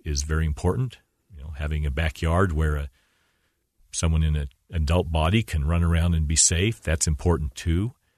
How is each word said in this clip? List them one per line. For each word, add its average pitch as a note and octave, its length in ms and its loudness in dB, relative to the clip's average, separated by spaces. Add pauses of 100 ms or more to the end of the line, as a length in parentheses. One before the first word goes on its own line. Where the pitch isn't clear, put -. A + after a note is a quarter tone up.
is D2 200 -4
very D#2 240 -2
important. G2+ 500 -2 (340)
You C#2 120 -18
know, D#2 140 -14
having D2+ 280 -4
a C#2 60 0
backyard E2 600 0
where D2+ 220 0
a, C#2+ 140 -6 (1040)
someone D#2+ 320 2
in D#2 120 2
an C#2+ 140 -4 (220)
adult D#2+ 400 0
body E2+ 320 2
can D2 240 -2
run E2+ 160 2
around E2+ 320 2
and D#2 120 2
be D#2+ 80 0
safe, F#2 460 0
that's D#2+ 240 -2
important D#2 480 0
too. F2+ 400 -2 (240)